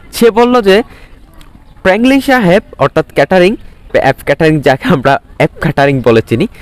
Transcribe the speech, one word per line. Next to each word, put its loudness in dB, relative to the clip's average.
সে 2
বলল 0
যে 2
ফ্র্যাঙ্কলিন 0
সাহেব 0
অর্থাৎ -2
catering, 0
এফ 0
catering, 0
যাকে -2
আমরা 0
এফ 0
catering -2
বলে 2
চিনি, -4